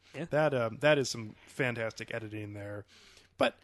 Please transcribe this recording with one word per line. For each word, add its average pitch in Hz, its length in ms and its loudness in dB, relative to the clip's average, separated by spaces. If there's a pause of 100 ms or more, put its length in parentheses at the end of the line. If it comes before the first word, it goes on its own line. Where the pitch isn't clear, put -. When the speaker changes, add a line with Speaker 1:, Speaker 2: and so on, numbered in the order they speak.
(140)
Speaker 1:
Yeah. 147 160 -8
Speaker 2:
That, 147 240 4
um, 113 260 0
that 147 160 6
is 131 140 2
some 113 240 -8 (140)
fantastic 117 640 -4
editing 107 400 -6
there. 104 300 -10 (520)
But, - 280 2